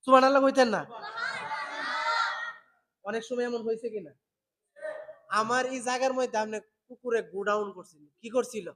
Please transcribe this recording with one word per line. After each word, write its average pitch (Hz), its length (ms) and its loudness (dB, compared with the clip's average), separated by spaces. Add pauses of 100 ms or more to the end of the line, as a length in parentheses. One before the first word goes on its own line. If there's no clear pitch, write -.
সুবহানাল্লাহ 262 380 8
কইতেন 269 260 6
না? 185 140 0 (2250)
অনেক 220 200 -4
সময় 240 200 -2
এমন 240 180 -2
হয়েছে 226 260 -4
কিনা? 185 240 -8 (1160)
আমার 226 380 0
এই 262 140 -6
জায়গার 254 320 0
মধ্যে 247 260 -2
আপনি 214 220 -4 (280)
কুকুরে 240 340 -2
গোডাউন 202 500 -2
করছিল। 165 300 -20 (180)
কি 226 100 -12
করছিল? 226 460 -2